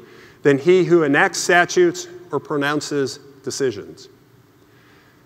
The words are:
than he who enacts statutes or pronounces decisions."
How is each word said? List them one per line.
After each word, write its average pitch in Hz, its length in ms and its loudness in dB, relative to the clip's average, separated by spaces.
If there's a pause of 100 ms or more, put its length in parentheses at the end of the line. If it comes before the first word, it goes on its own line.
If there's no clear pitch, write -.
(420)
than 143 160 2
he 180 260 2
who 165 180 4
enacts 156 360 0
statutes 175 680 0 (240)
or 147 80 -4
pronounces 143 800 -4 (240)
decisions." 101 680 -8 (1160)